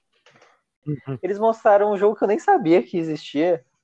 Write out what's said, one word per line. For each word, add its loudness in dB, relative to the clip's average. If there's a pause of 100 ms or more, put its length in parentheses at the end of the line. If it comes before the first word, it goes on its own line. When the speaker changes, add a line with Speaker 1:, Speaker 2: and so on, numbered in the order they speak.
(880)
Speaker 1:
Uhum. -8
Speaker 2:
Eles -6
mostraram 2
um -2
jogo 0
que -4
eu 0
nem 0
sabia 2
que -10
existia, -4 (200)